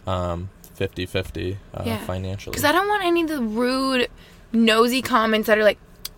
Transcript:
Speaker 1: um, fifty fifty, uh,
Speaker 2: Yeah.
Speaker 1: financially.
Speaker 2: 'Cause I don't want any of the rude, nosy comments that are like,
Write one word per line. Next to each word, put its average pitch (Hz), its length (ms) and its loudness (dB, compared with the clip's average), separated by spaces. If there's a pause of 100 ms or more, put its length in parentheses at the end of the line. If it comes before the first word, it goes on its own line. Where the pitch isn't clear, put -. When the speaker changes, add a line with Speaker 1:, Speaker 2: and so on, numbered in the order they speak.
Speaker 1:
um, 90 420 -4 (240)
fifty 95 320 -6
fifty, 90 520 -6 (180)
uh, - 100 -8
Speaker 2:
Yeah. 226 200 -4
Speaker 1:
financially. 92 500 -8
Speaker 2:
'Cause 247 100 -6
I 294 60 4
don't 359 160 2
want 415 160 0
any 339 180 2
of 320 80 -2
the 311 120 -4
rude, 247 680 0 (440)
nosy 226 520 4
comments 220 440 0
that 214 120 6
are 220 40 2
like, 208 160 4 (380)